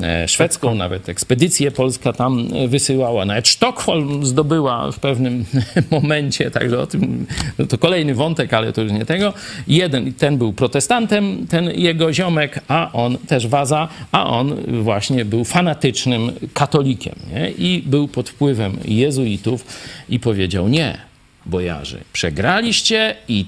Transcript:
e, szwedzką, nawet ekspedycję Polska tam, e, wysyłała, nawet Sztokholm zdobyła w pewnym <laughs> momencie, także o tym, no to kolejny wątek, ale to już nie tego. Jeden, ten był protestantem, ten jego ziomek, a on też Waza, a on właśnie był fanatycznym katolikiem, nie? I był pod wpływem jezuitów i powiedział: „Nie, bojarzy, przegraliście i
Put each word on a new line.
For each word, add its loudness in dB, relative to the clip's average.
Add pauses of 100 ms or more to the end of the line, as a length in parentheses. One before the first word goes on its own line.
e, 0
szwedzką, 0
nawet -4
ekspedycję 2
Polska 0
tam, 0
e, 0
wysyłała, 2
nawet 0
Sztokholm 0
zdobyła 2
w -10
pewnym 0 (200)
<laughs> 0
momencie, 0
także 0
o -2
tym, -2 (340)
no 2
to 0
kolejny 2
wątek, 0
ale 2
to -2
już 0
nie 0
tego. 0 (340)
Jeden, 2
ten 2
był 0
protestantem, 0
ten 0 (100)
jego 2
ziomek, 0
a 0
on 0
też 0
Waza, 2 (240)
a 2
on 0 (280)
właśnie 0
był 0
fanatycznym 0 (220)
katolikiem, 0 (180)
nie? -4
I -2
był 2
pod -6
wpływem 0
jezuitów 0 (440)
i 0
powiedział: 0
„Nie, 2 (500)
bojarzy, -4 (140)
przegraliście 0 (120)
i 0